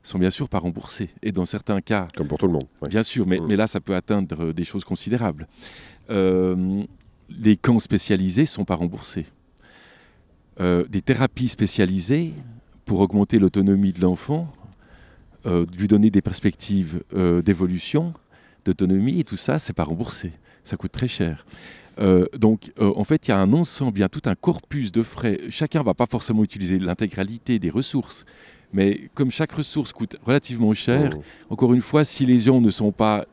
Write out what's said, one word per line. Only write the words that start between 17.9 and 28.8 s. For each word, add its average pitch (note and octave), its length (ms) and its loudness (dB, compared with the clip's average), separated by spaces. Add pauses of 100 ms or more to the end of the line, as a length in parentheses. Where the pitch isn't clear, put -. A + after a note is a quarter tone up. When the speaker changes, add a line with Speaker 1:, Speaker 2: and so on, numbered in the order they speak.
Speaker 1:
d'autonomie G2 560 0
et - 40 -2
tout G2+ 120 -8
ça, - 220 -2
c'est - 160 -6
pas E2+ 100 -2
remboursé. E2 480 -6 (320)
Ça - 120 -8
coûte - 160 -8
très B2+ 160 -4
cher. E2 360 -4 (540)
Euh, F#2 280 6 (120)
donc, A2 420 2
euh, G2+ 160 4
en G#2 80 -2
fait, - 240 0
il - 20 -2
y G#2+ 40 4
a G2 40 2
un F#2+ 140 4
ensemble, C3+ 460 0
il - 20 -2
y G2+ 40 4
a F#2+ 40 0
tout - 180 -8
un F#2+ 80 0
corpus C#3 580 -4
de A2+ 100 2
frais. A2 380 -4 (100)
Chacun D3+ 320 -2
va G#2 120 2
pas B2 120 2
forcément A2 360 0
utiliser F#2+ 360 0
l'intégralité G2 800 -4
des F2 120 -2
ressources, B2+ 540 -6 (480)
mais G2 420 0